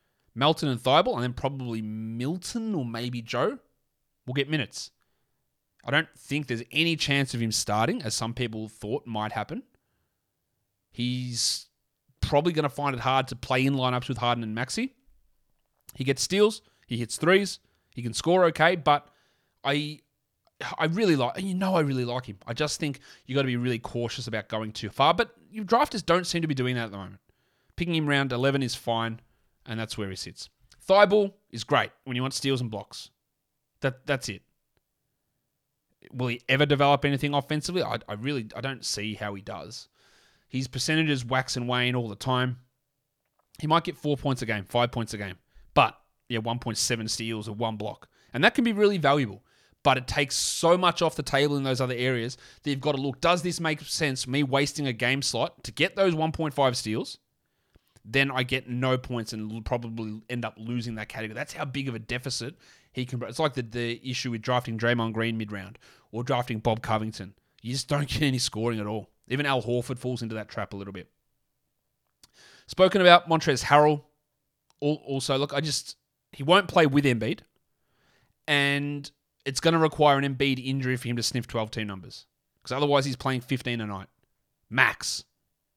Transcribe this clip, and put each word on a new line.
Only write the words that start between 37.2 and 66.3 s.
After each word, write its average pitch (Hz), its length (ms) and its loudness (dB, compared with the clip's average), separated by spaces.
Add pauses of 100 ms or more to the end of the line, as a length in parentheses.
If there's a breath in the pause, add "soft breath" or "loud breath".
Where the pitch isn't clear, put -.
offensively? 151 480 -2
I, 117 160 -4 (100)
I 104 60 -8
really, 117 420 -6
I - 60 -8
don't 131 200 -8
see 107 300 -4
how 101 220 -6
he 98 80 -12
does. 104 460 -12 (600 soft breath)
His 131 200 -6
percentages 147 560 0
wax 127 320 -2
and 123 100 -4
wane 123 300 0
all 120 120 -2
the 104 60 -8
time. 127 440 -2 (1000)
He 147 80 -6
might 165 160 4
get 165 160 -8
four 147 180 0
points 131 260 -2
a 113 40 -4
game, 104 180 -2
five 120 280 2
points 117 200 -4
a 107 60 -8
game, 98 160 -8 (400)
but, 131 240 6 (300)
yeah, 117 100 -2
one 117 220 -2
point 113 180 -4
seven 113 300 -2
steals 113 400 -6
or 110 40 -8
one 110 240 -2
block. 104 320 -10 (240 soft breath)
And 131 120 2
that 226 100 4
can 269 80 2
be 233 100 2
really 208 240 4
valuable, 139 460 2 (400 soft breath)
but 135 160 4
it 123 80 -6
takes - 300 -2
so - 420 4
much 180 240 2
off 160 140 0
the 139 80 -6
table 143 320 2
in 139 80 -2
those 131 160 0
other 127 160 0
areas 123 420 -2 (240 loud breath)
that 147 80 -4
you've 139 100 -2
gotta 143 180 0
look, 135 220 -4
does 180 220 4
this 175 180 -4
make 156 200 -2
sense, 143 480 -4
me 139 160 2
wasting 139 420 0
a 131 60 -2
game 123 280 0
slot 127 440 -4
to - 80 -12
get 170 240 0
those 190 180 4
one 156 180 0
point 156 220 -4
five 131 220 2
steals? 113 420 -6 (840)
Then 135 260 2
I 131 140 0
get 127 240 -2
no 127 280 2
points 123 360 -6
and 107 180 -8
l-, 113 120 -8
probably 113 680 -6
end 120 140 -4
up 110 120 -8
losing 117 380 -6
that 107 140 -8
category. 110 260 -10
That's 131 200 -10
how 160 100 -6
big 139 240 -6
of 117 80 -6
a - 20 -8
deficit 123 560 -8 (380 soft breath)
he 127 120 -6
can. 123 200 -6
It's 117 160 -8
like 151 140 0
the, 131 80 -4
the 117 460 -4
issue 123 220 -6
with 113 120 -6
drafting 120 360 -2
Draymond 117 340 2
Green 113 240 -2
mid-round 104 400 -8 (360 soft breath)
or 117 100 -6
drafting 123 380 -2